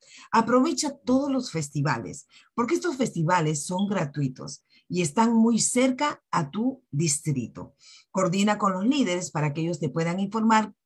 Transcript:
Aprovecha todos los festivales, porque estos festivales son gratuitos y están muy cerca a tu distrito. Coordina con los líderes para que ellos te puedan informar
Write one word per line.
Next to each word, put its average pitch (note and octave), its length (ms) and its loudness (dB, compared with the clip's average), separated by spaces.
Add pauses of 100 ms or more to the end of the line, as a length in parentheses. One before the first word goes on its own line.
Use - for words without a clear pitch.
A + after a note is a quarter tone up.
(320)
Aprovecha B3+ 580 2 (140)
todos C4+ 260 2
los C4 220 -4
festivales, C#3+ 720 -4 (260)
porque A#3+ 220 0
estos D4 220 -2
festivales E3 680 0
son F#3 220 -2
gratuitos D3 760 -4 (240)
y F3 140 -2
están A3+ 320 2
muy A3+ 260 6
cerca C4 600 0 (120)
a E3+ 180 -2
tu A#3 400 -4
distrito. C#3 880 -4 (340)
Coordina G3 480 2
con F#3+ 140 0
los F#3 120 -4
líderes G3 460 0
para D3 240 -2
que E3 60 -4
ellos E3+ 180 -2
te D#3+ 100 -4
puedan E3+ 300 -2
informar A3 560 0 (120)